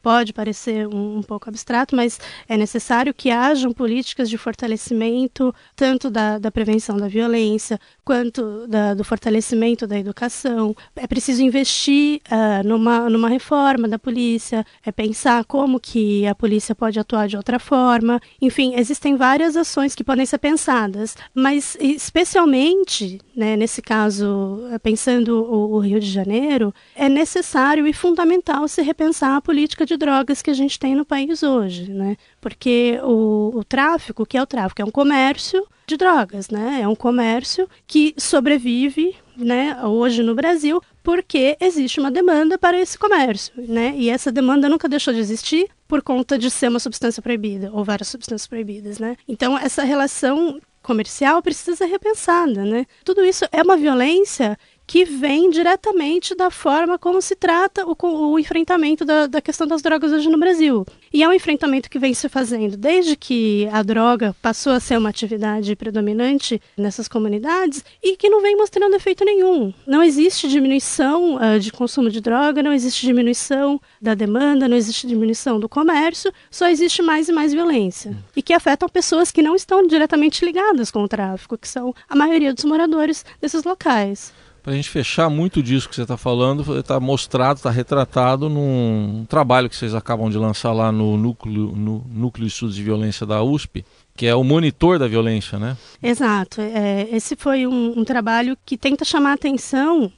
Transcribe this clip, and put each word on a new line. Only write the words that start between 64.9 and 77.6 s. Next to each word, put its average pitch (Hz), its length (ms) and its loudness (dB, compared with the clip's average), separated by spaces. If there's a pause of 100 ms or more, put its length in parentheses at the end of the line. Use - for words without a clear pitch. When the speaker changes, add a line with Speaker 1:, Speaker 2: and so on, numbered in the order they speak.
Speaker 1:
uma 220 140 0
atividade 214 640 -4
predominante 220 800 -2 (160)
nessas 202 320 -4
comunidades 269 800 -2 (180)
e 370 140 2
que 403 140 2
não 427 100 6
vem 403 160 4
mostrando 403 400 2
efeito 381 300 0
nenhum. 370 480 2 (120)
Não 285 160 4
existe 311 460 4
diminuição, 277 920 2
ah, 220 200 4
de 208 120 -2
consumo 247 380 0
de 214 140 -4
droga, 277 400 2
não 294 100 2
existe 254 320 0
diminuição 262 720 2 (220)
da 220 140 0
demanda, 262 520 2
não 240 100 4
existe 226 300 -2
diminuição 226 540 0
do 220 80 -6
comércio, 320 640 0 (180)
só - 160 -2
existe 349 360 2
mais 320 260 2
e 349 40 2
mais 302 200 2
violência. 233 640 -2 (180)